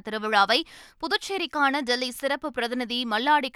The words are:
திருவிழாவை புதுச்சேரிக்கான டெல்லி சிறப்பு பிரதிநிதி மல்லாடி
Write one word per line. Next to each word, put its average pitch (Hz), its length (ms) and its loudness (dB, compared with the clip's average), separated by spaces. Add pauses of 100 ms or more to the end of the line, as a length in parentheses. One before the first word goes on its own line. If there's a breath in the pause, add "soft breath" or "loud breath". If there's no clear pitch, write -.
திருவிழாவை 214 520 4 (360 loud breath)
புதுச்சேரிக்கான 311 840 -2
டெல்லி 247 300 -2
சிறப்பு 277 400 -4
பிரதிநிதி 240 520 -4
மல்லாடி 254 520 2